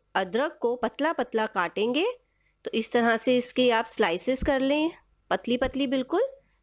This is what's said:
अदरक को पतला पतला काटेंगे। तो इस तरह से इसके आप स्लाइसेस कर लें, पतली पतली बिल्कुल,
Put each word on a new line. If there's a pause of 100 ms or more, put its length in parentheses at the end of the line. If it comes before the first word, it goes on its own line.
(140)
अदरक
को
पतला
पतला
काटेंगे। (600)
तो
इस
तरह
से
इसके
आप
स्लाइसेस
कर
लें, (400)
पतली
पतली
बिल्कुल, (400)